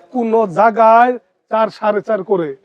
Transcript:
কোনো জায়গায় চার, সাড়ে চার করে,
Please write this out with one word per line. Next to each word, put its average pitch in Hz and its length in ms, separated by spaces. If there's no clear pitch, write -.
কোনো 226 360
জায়গায় 226 640
চার, 220 200
সাড়ে 208 320
চার 214 220
করে, 165 420